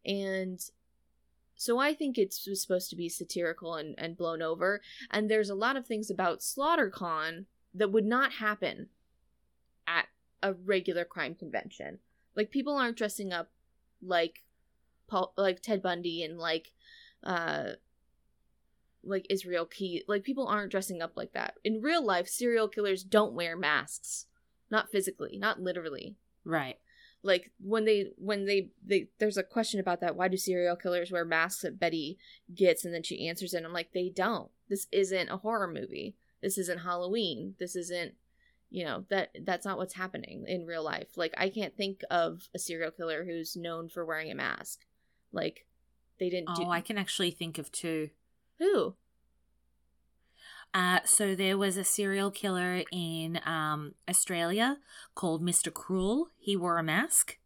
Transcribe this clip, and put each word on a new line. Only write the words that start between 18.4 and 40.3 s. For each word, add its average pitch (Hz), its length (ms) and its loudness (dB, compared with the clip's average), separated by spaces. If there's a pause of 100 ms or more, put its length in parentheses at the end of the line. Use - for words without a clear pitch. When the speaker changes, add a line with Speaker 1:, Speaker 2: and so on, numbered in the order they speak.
Speaker 1:
like 190 260 -2
Israel 180 380 0
Key. 180 400 -4
Like, 202 160 2
people 269 240 -2
aren't 208 240 0
dressing 190 280 -2
up 165 160 -6
like - 180 -8
that. - 300 -4
In 220 160 0
real 302 240 2
life, 180 240 2
serial 233 400 2
killers 196 360 0
don't 214 300 4
wear 165 220 -4
masks. 151 680 -2 (460)
Not 214 180 0
physically, 190 480 -2
not 196 240 -2
literally. 175 540 -6 (280)
Speaker 2:
Right. 156 360 -2 (420)
Speaker 1:
Like, 185 380 2
when 214 260 2
they, 208 320 6
when 196 280 0
they, 196 240 2 (160)
they, 190 220 4 (100)
there's 208 200 2
a 190 40 2
question 220 380 0
about 185 220 2
that. 175 140 2
"Why 180 120 4
do 185 100 2
serial 175 380 4
killers 175 360 0
wear 170 140 0
masks?" 165 380 2
that 185 160 -6
Betty 165 400 0 (340)
gets, 175 320 6
and 170 80 -6
then 165 80 -4
she - 260 -6
answers 180 280 -4
it. - 20 0
And 165 80 -4
I'm 165 80 -8
like, 170 200 -4
"They 180 160 0
don't. 190 420 -2 (180)
This 202 220 -2
isn't 185 380 2
a 190 80 -4
horror 208 300 -2
movie. 156 480 -8 (280)
This 196 160 -2
isn't 175 200 -2
Halloween. 180 800 -2
This 180 180 -8
isn't, 175 380 -6 (560)
you 180 160 -6
know, 147 240 -6
that, 190 220 0 (100)
that's 175 240 -2
not 196 140 -2
what's 185 160 -4
happening 185 520 -8